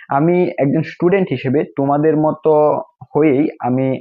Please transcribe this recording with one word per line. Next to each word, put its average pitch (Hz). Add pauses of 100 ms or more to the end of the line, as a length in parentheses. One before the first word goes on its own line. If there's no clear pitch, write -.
আমি 170
একজন 143
স্টুডেন্ট 185
হিসেবে 135 (140)
তোমাদের 147
মতো 156 (640)
হয়েই 147 (120)
আমি 127